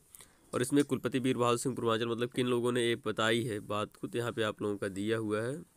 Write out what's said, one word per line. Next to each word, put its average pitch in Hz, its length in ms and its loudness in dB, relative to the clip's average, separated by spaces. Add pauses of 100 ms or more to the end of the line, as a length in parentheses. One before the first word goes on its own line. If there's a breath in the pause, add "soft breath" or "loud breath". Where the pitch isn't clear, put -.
(540 loud breath)
और 120 80 0
इसमें 143 220 4
कुलपति 131 360 0
वीर 123 180 2
बहादुर 120 220 4
सिंह 127 160 -2
पूर्वांचल, 113 320 0
मतलब 117 220 -2
किन 127 180 0
लोगों 120 240 2
ने 120 160 2
ये 117 80 2 (100)
बताई 110 380 2
है 107 160 -4
बात 104 360 -4
को, - 120 -8
तो 110 100 -6
यहाँ 117 140 -2
पे 113 120 -2
आप 104 180 -4
लोगों 104 160 -2
का 104 100 -2
दिया 101 300 -2
हुआ 107 240 -2
है। 127 160 -4 (200)